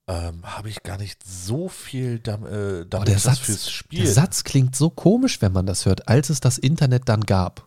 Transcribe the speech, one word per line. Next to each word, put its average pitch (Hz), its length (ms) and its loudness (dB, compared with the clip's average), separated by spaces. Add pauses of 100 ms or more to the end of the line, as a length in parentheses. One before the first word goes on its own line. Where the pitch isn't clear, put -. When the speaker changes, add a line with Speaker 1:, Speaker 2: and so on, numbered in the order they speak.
Speaker 1:
ähm, 85 380 -6
habe 101 240 -12
ich 104 140 -12
gar 95 160 -10
nicht 101 280 -12
so 95 420 -6
viel 127 500 -6
dam-, 107 260 -8
äh, 95 400 -6
damit 92 60 -18
Speaker 2:
Boah, 98 160 -2
der 101 80 6
Speaker 1:
das 98 80 2
Speaker 2:
Satz, 127 160 4
Speaker 1:
fürs - 320 -4
Spiel. - 340 -6
Speaker 2:
der - 80 4
Satz - 320 2
klingt 131 320 2
so 160 140 2
komisch, 240 500 2
wenn 95 120 2
man 92 120 0
das 95 220 -4
hört, 95 200 2
als 135 220 4
es 151 120 -2
das - 180 2
Internet 131 500 2
dann 107 140 2
gab. 92 440 0